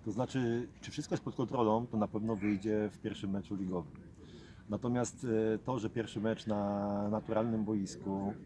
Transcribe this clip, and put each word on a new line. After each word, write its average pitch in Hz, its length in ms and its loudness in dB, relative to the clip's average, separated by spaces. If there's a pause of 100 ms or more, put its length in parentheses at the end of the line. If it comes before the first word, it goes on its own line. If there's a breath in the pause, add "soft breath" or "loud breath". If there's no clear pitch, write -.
to 113 80 -2
znaczy, 120 560 0 (120)
czy - 100 -10
wszystko 151 240 -4
jest - 100 -4
pod 139 100 -4
kontrolą, 117 520 4
to 117 100 -4
na 104 120 2
pewno 110 280 0
wyjdzie 104 560 2
w - 60 -16
pierwszym 104 320 -4
meczu 98 260 -2
ligowym. 90 360 -2 (760 loud breath)
Natomiast, 120 580 0 (280)
e, 104 40 0
to, 127 200 -2
że 107 120 0
pierwszy 110 300 -2
mecz 110 260 2
na 101 640 2
naturalnym 110 560 2
boisku 98 680 0 (140)